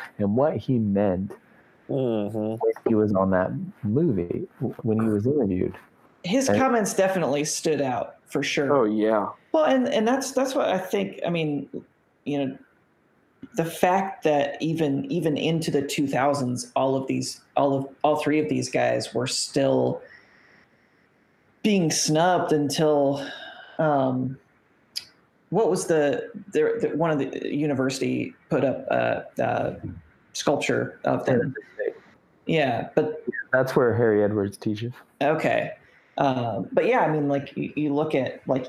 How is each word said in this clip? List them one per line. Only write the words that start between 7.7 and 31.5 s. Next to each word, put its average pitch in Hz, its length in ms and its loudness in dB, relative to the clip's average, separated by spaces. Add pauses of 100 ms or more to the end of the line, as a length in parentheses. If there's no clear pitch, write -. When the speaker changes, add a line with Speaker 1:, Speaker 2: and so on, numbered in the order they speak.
Speaker 3:
out, 127 360 -4 (100)
for 139 180 -2
sure. 143 280 0
Speaker 2:
Oh, 135 120 6
yeah. 107 440 2 (240)
Speaker 3:
Well, 311 120 4
and, 262 240 2
and 214 180 2
that's, 269 260 0
that's 269 220 -2
what - 140 0
I 190 100 0
think, 196 480 -4
I - 40 -2
mean, 151 380 -2 (560)
you 143 140 -4
know, 135 200 -4 (960)
the 165 100 0
fact 190 600 0
that 147 360 0
even, 147 500 0
even 156 260 0
into 160 340 0
the 147 120 2
two 139 240 -2
thousands, 135 720 0
all 135 200 2
of 131 120 -4
these, 127 320 -4 (160)
all 139 180 2
of, 135 140 -2 (160)
all 151 120 4
three 151 220 0
of 151 100 0
these 127 200 -2
guys 120 460 0
were 120 120 -2
still 131 760 0 (1600)
being 190 280 4
snubbed 170 600 2
until, 143 760 2 (520)
um, 131 580 0 (1120)
what 196 200 2
was 175 200 0
the, 151 420 2 (220)
the, 151 280 2
the, - 160 0
one 165 140 2
of 156 80 2
the - 340 -4
university 131 840 -2 (160)
put 135 120 2
up 131 260 -2
a, 120 360 0 (140)
a 120 380 -2 (560)
sculpture 127 720 -2
of 131 220 0
them. 127 140 4
Speaker 1:
Kansas 123 220 -4 (120)